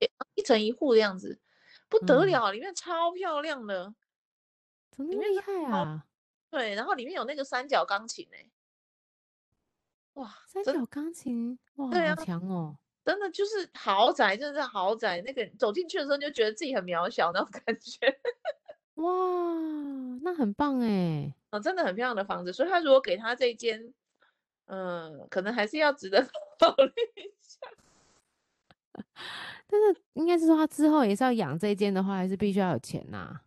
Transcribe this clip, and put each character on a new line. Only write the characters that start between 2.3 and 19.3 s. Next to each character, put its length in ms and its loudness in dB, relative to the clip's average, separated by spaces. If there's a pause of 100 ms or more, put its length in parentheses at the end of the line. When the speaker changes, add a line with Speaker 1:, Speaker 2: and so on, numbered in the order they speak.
Speaker 2:
嗯。 20 -4
Speaker 1:
里 60 -8
面 160 -10
超 380 0
漂 280 -4
亮 240 -8
的。 300 -6 (960)
Speaker 2:
怎 120 -10
么 80 -6
那 60 -4
么 60 -4
厉 160 0
害 140 -8
啊？ 40 -2
Speaker 1:
里 60 -4
面 80 -2
超， 300 -2 (500)
对， 240 -4
然 100 -4
后 80 -2
里 100 -6
面 120 -8
有 80 -4
那 100 -8
个 100 -6
三 240 -6
角 160 2
钢 240 -4
琴 240 -14
欸。 200 -20 (1600)
哇， 180 -12 (140)
Speaker 2:
三 180 -8
角 220 0
钢 260 -6
琴？ 460 -6 (180)
Speaker 1:
真 20 -18
的。 60 -6
Speaker 2:
哇， 60 -6
Speaker 1:
对 160 2
啊。 100 2
Speaker 2:
好 80 -8
强 240 -6
哦。 300 -4 (280)
Speaker 1:
真 140 0
的 120 -4
就 120 -2
是 300 -4
豪 400 4
宅， 240 2
真 160 -6
的 80 -4
是 40 -2
豪 300 -2
宅， 300 -2
那 80 -10
个 120 -4 (140)
走 140 2
进 160 -2
去 80 -4
的 80 -2
时 40 -6
候 60 2
你 60 -6
就 100 -6
觉 140 2
得 80 -2
自 100 -8
己 100 -4
很 120 0
渺 240 0
小 240 0
那 80 2
种 100 -4
感 260 -6
觉。 220 -16 (560)
<laughs> 400 -20
Speaker 2:
哇， 160 -2 (1080)